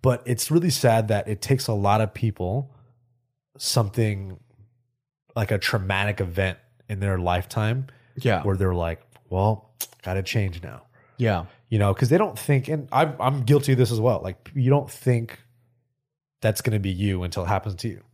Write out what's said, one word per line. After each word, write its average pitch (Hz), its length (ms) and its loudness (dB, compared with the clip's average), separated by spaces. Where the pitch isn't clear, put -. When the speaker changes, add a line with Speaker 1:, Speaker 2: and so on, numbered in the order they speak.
Speaker 1:
But 123 240 2
it's 123 240 -2
really 170 200 2
sad 113 380 2
that 104 200 0
it 107 120 -4
takes - 280 0
a 120 60 0
lot 101 260 4
of 107 120 0
people 113 640 -4
something 101 800 -2
like 110 140 0
a 104 80 2
traumatic 98 640 0
event 92 380 -2
in 98 120 -6
their 98 180 0
lifetime 107 680 -2
Speaker 2:
Yeah. 107 260 0
Speaker 1:
where 98 140 0
they're 92 180 2
like, 82 260 -4
"Well, 101 400 0
gotta 95 200 -4
change 92 400 -2
now." 64 200 -16
Speaker 2:
Yeah. 98 300 0
Speaker 1:
You 107 100 0
know, 101 160 4
'cause 127 140 0
they 160 100 6
don't 202 200 0
think, 135 300 0
and 151 240 -4
I'm, 143 280 2
I'm 131 240 0
guilty 135 280 4
of 123 60 4
this 120 140 4
as 110 80 -2
well. 113 220 2
Like, - 320 -12
you 127 160 0
don't 139 200 2
think 117 480 -2
that's 107 200 0
gonna 107 200 -2
be 98 100 -2
you 95 320 0
until 90 220 -6
it 87 40 -4
happens 98 280 -2
to 120 120 -8
you. 95 140 -10